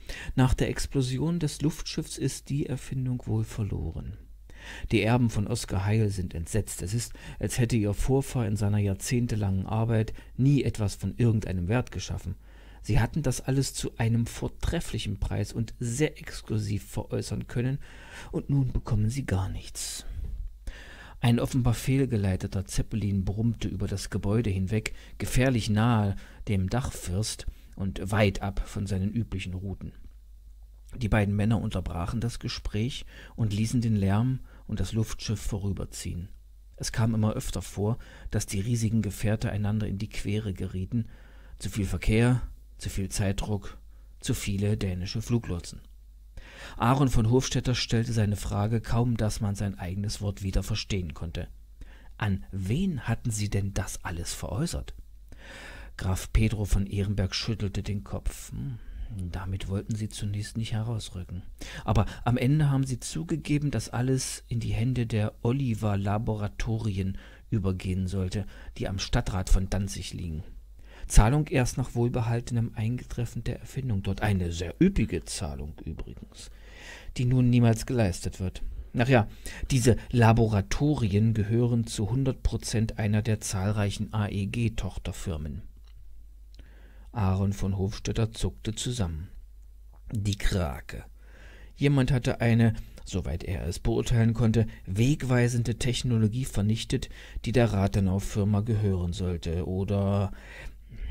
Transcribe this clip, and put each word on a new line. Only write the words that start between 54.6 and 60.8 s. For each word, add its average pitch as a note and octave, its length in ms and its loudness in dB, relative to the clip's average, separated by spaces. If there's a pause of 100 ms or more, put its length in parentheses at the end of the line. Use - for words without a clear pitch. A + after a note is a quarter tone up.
Graf - 380 -2
Pedro G#2+ 320 4
von G2 220 4
Ehrenberg G2+ 480 0
schüttelte G2+ 480 -2
den G2+ 200 -4
Kopf. - 480 -6
„Hm, B2 280 -6 (520)
damit F#2 360 -6
wollten G2 260 -2
sie G#2+ 160 -4
zunächst G#2 480 -6
nicht A2+ 160 -4
herausrücken. G#2+ 720 -6 (420)